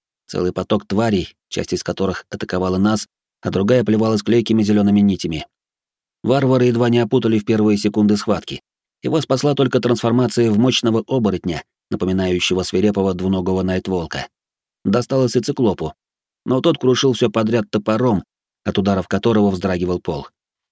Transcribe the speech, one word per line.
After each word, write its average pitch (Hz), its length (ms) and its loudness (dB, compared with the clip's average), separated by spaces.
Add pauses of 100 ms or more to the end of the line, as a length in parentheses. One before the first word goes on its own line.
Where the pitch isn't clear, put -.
(280)
Целый 90 240 -4
поток 98 360 -2
тварей, 104 480 -2 (120)
часть - 260 -6
из 90 100 -4
которых 92 460 -4
атаковала 92 480 -4
нас, 104 300 0 (340)
а 92 100 -4
другая 113 320 2
плевалась 107 400 0
клейкими 113 400 2
зелеными 104 360 4
нитями. 90 460 0 (800)
Варвары 127 420 2
едва 120 240 2
не 120 100 4
опутали 113 380 0
в 104 80 -2
первые 107 320 2
секунды 104 400 2
схватки. - 440 -4 (420)
Его 139 180 0
спасла 135 320 0
только 131 260 2
трансформация 117 720 2
в 104 80 2
мощного 117 500 0
оборотня, 92 560 -2 (280)
напоминающего 92 720 -2
свирепого 98 500 0
двуногого 92 480 -2
найтволка. 92 680 -4 (560)
Досталось 123 520 0
и 123 60 2
циклопу, 104 520 -2 (500)
но 127 180 0
тот 165 180 0
крушил 127 340 2
все 110 160 0
подряд 110 400 -2
топором, 110 540 0 (400)
от - 160 -2
ударов 95 280 0
которого 104 440 2
вздрагивал 90 480 -2
пол. 73 280 -8 (440)